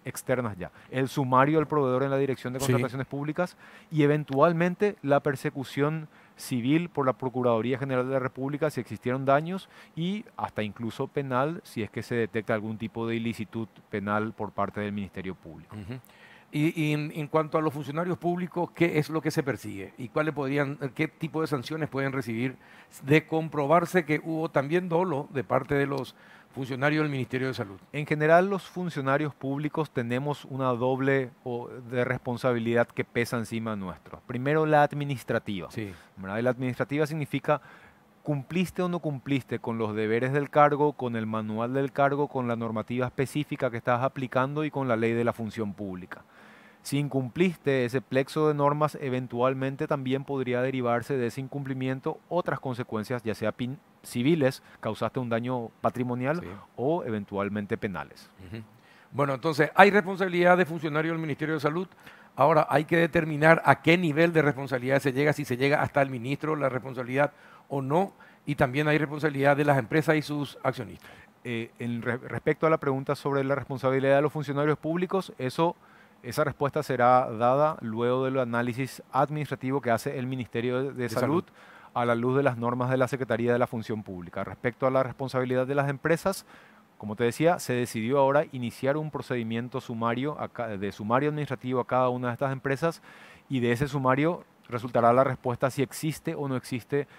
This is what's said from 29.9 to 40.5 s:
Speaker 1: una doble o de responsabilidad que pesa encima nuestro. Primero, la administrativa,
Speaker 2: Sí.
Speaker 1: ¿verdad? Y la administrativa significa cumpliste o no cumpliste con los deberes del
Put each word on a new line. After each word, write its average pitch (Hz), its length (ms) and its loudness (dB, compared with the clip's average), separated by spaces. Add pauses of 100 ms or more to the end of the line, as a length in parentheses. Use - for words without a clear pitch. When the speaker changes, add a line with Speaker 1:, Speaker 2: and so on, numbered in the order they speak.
Speaker 1:
una 131 220 -4
doble 127 640 0 (120)
o 120 260 -8 (200)
de 123 160 0
responsabilidad 120 800 2
que - 160 -4
pesa 120 360 -2
encima 113 360 -4
nuestro. 90 520 -10
Primero, 143 400 0
la 147 160 8
administrativa, 120 880 -2
Speaker 2:
Sí. 104 200 -8 (260)
Speaker 1:
¿verdad? 95 200 -6
Y 117 60 -2
la 127 80 2
administrativa 131 560 -2
significa 147 540 -2 (600)
cumpliste 156 640 -2
o 180 60 -2
no 175 100 -2
cumpliste 139 580 -4
con 113 220 -4
los 107 160 -2
deberes 117 380 0
del 143 180 0